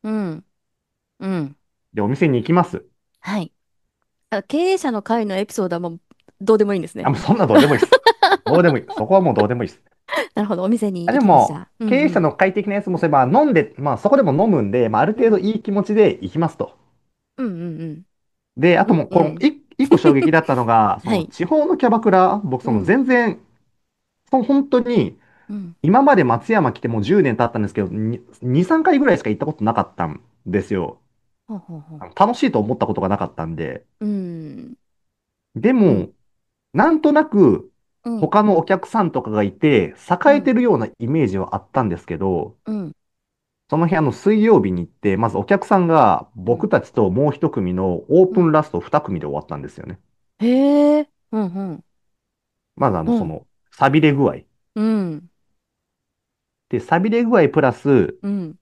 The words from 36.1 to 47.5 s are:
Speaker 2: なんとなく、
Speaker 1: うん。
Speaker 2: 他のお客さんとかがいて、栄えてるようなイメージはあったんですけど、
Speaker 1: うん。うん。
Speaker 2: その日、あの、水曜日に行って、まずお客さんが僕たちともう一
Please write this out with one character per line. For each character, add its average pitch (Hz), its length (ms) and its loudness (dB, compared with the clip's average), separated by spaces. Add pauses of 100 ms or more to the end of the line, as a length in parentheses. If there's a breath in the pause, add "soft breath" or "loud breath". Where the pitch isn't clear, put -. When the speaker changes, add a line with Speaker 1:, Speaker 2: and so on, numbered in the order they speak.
Speaker 2:
な 254 180 2
ん 311 100 2
と 294 120 2
な 302 120 4
く、 175 420 2 (360)
Speaker 1:
う 240 80 -10
ん。 226 100 -6
Speaker 2:
他 190 220 2
の 208 140 4
お 160 80 0
客 190 240 -2
さ 226 140 -2
ん 165 80 0
と 131 120 -4
か 110 80 -10
が 107 120 0
い 98 100 -2
て、 127 420 2 (140)
栄 277 280 2
え 277 40 0
て 262 140 0
る 247 80 2
よ 220 140 2
う - 20 0
な 110 80 -2
イ - 200 -10
メ 147 180 0
ー - 20 0
ジ 95 100 -4
は 92 180 -6
あ 95 40 -4
っ - 120 -12
た 131 120 0
ん 107 80 -2
で 85 80 -6
す - 80 -18
け 85 100 -8
ど、 87 480 -4
Speaker 1:
う 220 80 -10
ん。 - 20 -6
う 208 120 -8
ん。 151 60 -14 (760)
Speaker 2:
そ 147 80 -2
の 170 100 2
日、 175 100 0
あ 160 40 2
の、 139 120 0
水 208 300 0
曜 214 200 4
日 95 100 -2
に 87 100 -4
行 85 60 -10
っ - 20 -20
て、 98 260 -2
ま 113 120 0
ず 95 80 -4
お 101 80 -4
客 196 220 -2
さ 202 120 2
ん 180 80 0
が 120 480 2
僕 113 340 -4
た 185 120 0
ち - 120 -20
と 101 180 2
も 131 180 0
う 139 40 -2
一 156 180 -4